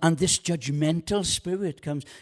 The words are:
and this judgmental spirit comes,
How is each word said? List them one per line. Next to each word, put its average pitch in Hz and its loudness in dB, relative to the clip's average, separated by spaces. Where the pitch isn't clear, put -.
and 165 4
this 180 2
judgmental 160 0
spirit 180 -4
comes, 147 -6